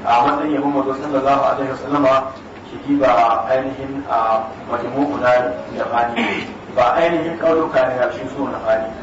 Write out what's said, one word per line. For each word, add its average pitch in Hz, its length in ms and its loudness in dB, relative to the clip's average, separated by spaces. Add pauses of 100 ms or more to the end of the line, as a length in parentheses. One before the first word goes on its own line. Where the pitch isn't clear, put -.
a - 80 0 (160)
matsayin 147 320 0
yabon 143 160 0
Manzo 131 240 0
sallallahu 139 420 2 (140)
alaihi 135 160 -4
wasallam 139 340 -2 (600)
shi - 320 -4
ba 120 480 4
ainihin 135 640 -2
a 113 320 2 (240)
majmu'u 143 560 -2
na 123 80 6 (480)
Yabani, 117 360 0 (600)
ba - 80 4 (160)
ainihin 165 400 0
ƙauyuka 160 400 2
ne 135 160 2
a 123 160 0
cikin 135 240 -8
su 139 80 -4
na 113 160 -6
Yabani. 110 320 0 (120)